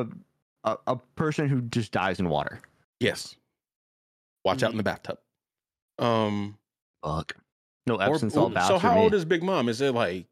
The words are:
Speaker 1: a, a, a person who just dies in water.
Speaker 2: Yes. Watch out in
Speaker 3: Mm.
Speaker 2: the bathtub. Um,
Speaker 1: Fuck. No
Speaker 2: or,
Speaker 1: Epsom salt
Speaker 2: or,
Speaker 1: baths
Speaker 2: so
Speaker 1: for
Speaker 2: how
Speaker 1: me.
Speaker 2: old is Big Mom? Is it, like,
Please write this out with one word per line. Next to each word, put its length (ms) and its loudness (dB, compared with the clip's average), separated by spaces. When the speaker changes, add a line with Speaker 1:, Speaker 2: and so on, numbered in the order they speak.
Speaker 1:
a, 60 0
a, 80 -2
a 80 0
person 340 0
who 140 2
just 280 -4
dies 280 0
in 100 0
water. 320 -2
Speaker 2:
Yes. 360 -2
Watch 180 0
out 60 2
in 60 -6
Speaker 3:
Mm. 20 -4
Speaker 2:
the 60 -2
bathtub. 340 -4
Um, 580 0
Speaker 1:
Fuck. 320 -4
No 80 0
Speaker 2:
or, 80 0
Speaker 1:
Epsom 260 2
salt 220 2
Speaker 2:
or, 40 -2
Speaker 1:
baths 120 2
Speaker 2:
so 120 4
Speaker 1:
for 80 2
Speaker 2:
how 80 4
Speaker 1:
me. 60 6
Speaker 2:
old 120 2
is 120 0
Big 160 0
Mom? 280 0
Is 120 -2
it, 120 2
like, 380 -2